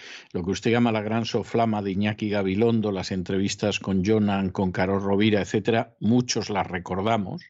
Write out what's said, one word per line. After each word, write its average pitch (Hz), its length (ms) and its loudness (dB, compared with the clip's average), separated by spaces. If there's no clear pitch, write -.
lo 90 100 -4
que 92 60 -2
usted 104 200 0
llama 120 220 4
la 110 80 0
gran 110 240 -2
soflama 110 580 0
de 98 100 -2
Iñaki 104 360 0
Gabilondo, 104 640 2
las 92 180 -4
entrevistas 98 680 -2
con 95 240 0
Jonan, 101 460 2
con 95 220 0
Carol 95 300 0
Rovira, 104 380 2
etcétera, 113 580 0
muchos 123 520 0
las 92 160 -2
recordamos 185 840 -2